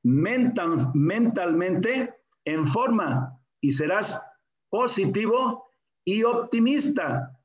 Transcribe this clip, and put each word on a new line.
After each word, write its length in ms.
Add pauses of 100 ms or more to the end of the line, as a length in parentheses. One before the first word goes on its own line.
mental, 920
mentalmente 1200 (300)
en 220
forma 720 (220)
y 100
serás 500 (480)
positivo 1000 (340)
y 200
optimista. 1200